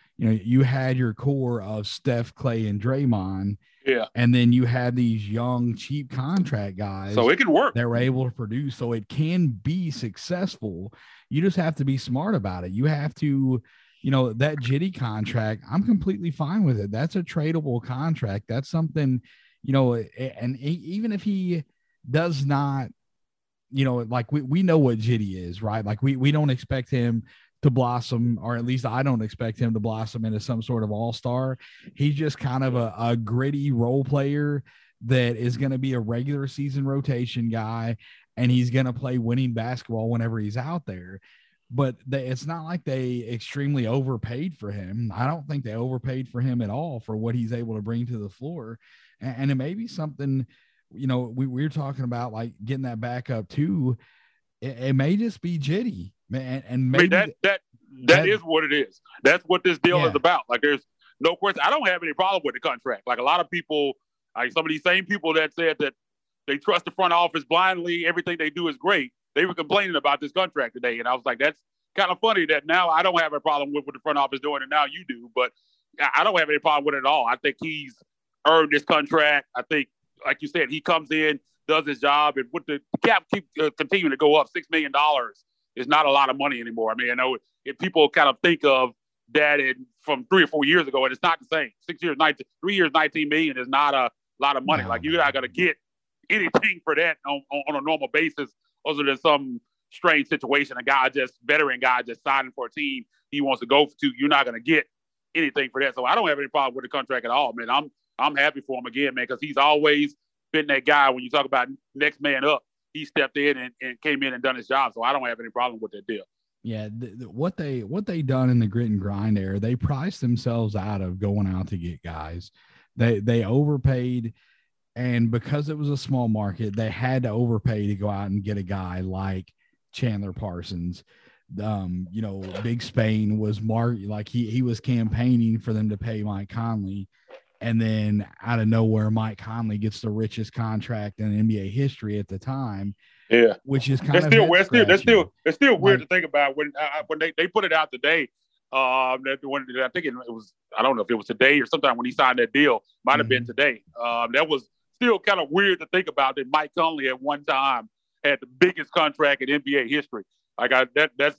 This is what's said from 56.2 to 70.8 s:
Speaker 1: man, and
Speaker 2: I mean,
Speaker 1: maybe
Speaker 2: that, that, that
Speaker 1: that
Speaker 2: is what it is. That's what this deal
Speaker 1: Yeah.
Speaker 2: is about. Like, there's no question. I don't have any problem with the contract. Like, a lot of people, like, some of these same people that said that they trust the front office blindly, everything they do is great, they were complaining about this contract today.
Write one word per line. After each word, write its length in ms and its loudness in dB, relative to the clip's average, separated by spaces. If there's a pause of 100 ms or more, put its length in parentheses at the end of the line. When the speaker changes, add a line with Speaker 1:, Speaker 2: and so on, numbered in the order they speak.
Speaker 1:
man, 380 -6
and 60 -6
Speaker 2:
I 20 0
mean, 140 2
Speaker 1:
maybe 180 4
Speaker 2:
that, 220 2 (120)
that, 180 2 (460)
that 0 -
Speaker 1:
that 220 6
Speaker 2:
is 120 2
what 220 0
it 100 -2
is. 280 -2 (240)
That's 200 6
what 200 2
this 140 4
deal 200 4
Speaker 1:
Yeah. 120 4
Speaker 2:
is 40 -8
about. 340 4
Like, 120 0
there's 260 0 (320)
no 160 2
question. 300 -2
I 60 4
don't 180 2
have 160 0
any 80 -4
problem 320 0
with 100 -4
the 60 -12
contract. 460 -4
Like, 120 -2
a 40 -4
lot 180 2
of 100 -4
people, 440 -2 (420)
like, 160 -4
some 120 0
of 40 -4
these 160 -4
same 220 2
people 280 -2
that 200 2
said 260 0
that 140 -2 (520)
they 120 -2
trust 260 0
the 80 -10
front 200 2
office 320 0
blindly, 600 0
everything 320 -2
they 120 -2
do 180 -4
is 80 -6
great, 360 0 (220)
they 120 4
were 80 -6
complaining 420 0
about 240 0
this 100 -8
contract 440 -2
today. 260 -4